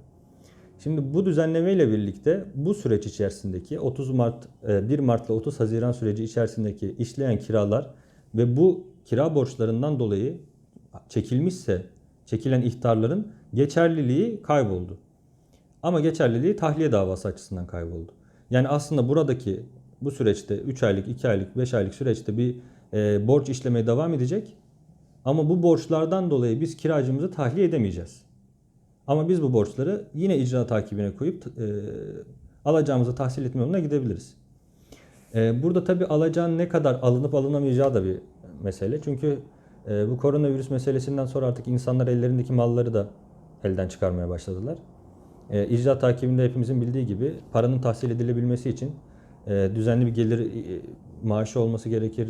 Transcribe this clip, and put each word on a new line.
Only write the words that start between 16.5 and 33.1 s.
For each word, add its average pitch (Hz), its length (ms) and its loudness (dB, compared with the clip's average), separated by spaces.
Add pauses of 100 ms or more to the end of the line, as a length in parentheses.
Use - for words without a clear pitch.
tahliye 151 360 0
davası 95 360 0
açısından 90 400 -8
kayboldu. 85 440 -8 (400)
Yani 127 160 4
aslında 143 420 0
buradaki 135 540 0 (380)
bu 139 100 -4
süreçte 104 460 0
üç 131 260 -6
aylık, 98 240 2
iki 123 200 -4
aylık, 98 300 -2
beş 127 160 -2
aylık 98 200 0
süreçte 110 440 -2
bir, 123 180 0 (380)
e, 104 340 2
borç 135 220 4
işlemeye 123 380 0
devam 151 260 2
edecek. 151 440 -4 (680)
Ama 151 240 2
bu 175 140 2
borçlardan 165 680 2
dolayı 120 300 2
biz 165 160 -4
kiracımızı 147 540 0
tahliye 151 340 0
edemeyeceğiz. 98 560 -2 (840)
Ama 156 220 2
biz 180 120 2
bu 127 120 2
borçları 135 600 0
yine 170 240 0
icra 123 300 0
takibine 101 480 -2
koyup, 175 300 -6
e, - 40 -16 (1160)
alacağımızı 135 500 2